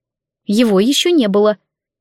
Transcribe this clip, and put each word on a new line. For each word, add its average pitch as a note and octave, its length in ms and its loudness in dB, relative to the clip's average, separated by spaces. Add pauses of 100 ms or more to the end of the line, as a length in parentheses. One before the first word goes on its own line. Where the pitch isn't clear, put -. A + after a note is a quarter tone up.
(460)
Его G#3 340 0
ещё C#4 300 -2
не D4 180 0
было. G#3 300 0 (440)